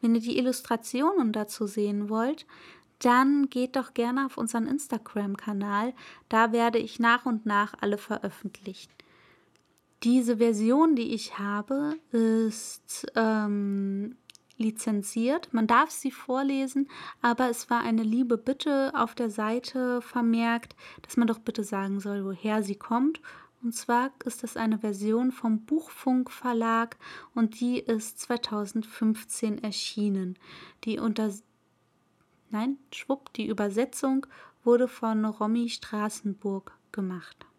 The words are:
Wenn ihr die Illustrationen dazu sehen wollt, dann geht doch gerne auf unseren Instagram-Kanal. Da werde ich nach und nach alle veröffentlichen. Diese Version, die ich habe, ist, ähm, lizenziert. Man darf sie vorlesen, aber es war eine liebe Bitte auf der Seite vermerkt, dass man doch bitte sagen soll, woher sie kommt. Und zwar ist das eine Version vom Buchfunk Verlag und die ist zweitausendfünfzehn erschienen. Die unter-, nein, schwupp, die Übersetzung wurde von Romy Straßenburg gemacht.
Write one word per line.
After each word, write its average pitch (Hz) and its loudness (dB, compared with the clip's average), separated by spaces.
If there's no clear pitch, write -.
Wenn 233 4
ihr 233 4
die 233 -2
Illustrationen 254 0
dazu 214 -4
sehen 208 -2
wollt, 226 -2
dann 269 6
geht 254 -2
doch - -4
gerne 247 0
auf 262 -8
unseren 226 -2
Instagram-Kanal. 208 -4
Da 226 6
werde 233 4
ich 226 -6
nach 233 4
und 226 -2
nach 208 2
alle 202 0
veröffentlichen. - -8
Diese 240 4
Version, 233 6
die 233 0
ich - -8
habe, 214 -2
ist, 226 0
ähm, 208 0
lizenziert. 220 -2
Man 226 2
darf 240 6
sie - -6
vorlesen, 269 -2
aber 240 2
es 240 -4
war 240 2
eine 226 2
liebe 233 2
Bitte 269 0
auf 233 0
der 233 -2
Seite 247 -2
vermerkt, 233 0
dass - -4
man 240 4
doch 226 0
bitte 226 -4
sagen 196 -2
soll, 202 -4
woher 214 -2
sie 196 -4
kommt. 262 0
Und 233 -4
zwar 247 0
ist - -8
das 226 -8
eine 220 0
Version 214 0
vom 220 0
Buchfunk 262 0
Verlag 226 0
und 220 0
die 247 0
ist 220 -2
zweitausendfünfzehn 220 -2
erschienen. 196 -2
Die 220 -2
unter-, 220 0
nein, 240 -2
schwupp, - -6
die 214 -4
Übersetzung 220 0
wurde 240 6
von 220 -2
Romy 220 0
Straßenburg 208 -6
gemacht. 185 -8